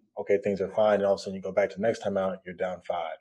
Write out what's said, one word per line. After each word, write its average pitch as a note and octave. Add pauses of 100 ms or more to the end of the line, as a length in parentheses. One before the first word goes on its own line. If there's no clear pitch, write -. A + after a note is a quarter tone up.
(180)
Okay, G2+
things G2
are F#2+
fine. G#2+
And G2
all G2
of F#2+
a -
sudden F#2+
you F#2+
go F#2
back G2
to -
the F#2+
next A2+
timeout, F#2+
you're F2+
down F2+
five, E2